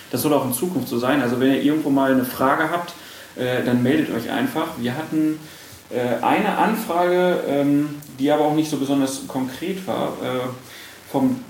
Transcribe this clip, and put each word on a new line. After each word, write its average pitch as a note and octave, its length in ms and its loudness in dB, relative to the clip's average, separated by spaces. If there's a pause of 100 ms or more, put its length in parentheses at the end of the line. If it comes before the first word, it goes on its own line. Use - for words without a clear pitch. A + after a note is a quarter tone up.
(120)
Das B2 100 -2
soll D3+ 120 2
auch C3 100 2
in B2 80 -2
Zukunft C#3+ 360 -2
so A#2+ 120 -2
sein. C3+ 200 2
Also A#2+ 200 0
wenn C3+ 120 4
ihr B2+ 80 2
irgendwo D3 300 2
mal C3+ 220 4
eine B2+ 120 4
Frage D3 460 0
habt, - 220 -4 (420)
äh, B2 300 -2
dann A#2+ 180 2
meldet C#3+ 320 2
euch - 160 -4
einfach. C3+ 380 -2 (100)
Wir A#2+ 180 -4
hatten, D#3 440 -2 (500)
äh, A#2+ 340 -2
eine F#3 340 2
Anfrage, F3+ 880 2
ähm, C#3+ 400 2 (320)
die C#3+ 100 2
aber D3 140 4
auch D3+ 100 2
nicht D#3 160 2
so D3 60 0
besonders C3+ 500 0
konkret D3 640 -6
war, C3 240 -2 (100)
äh, B2+ 240 -2 (640)
vom C3 400 2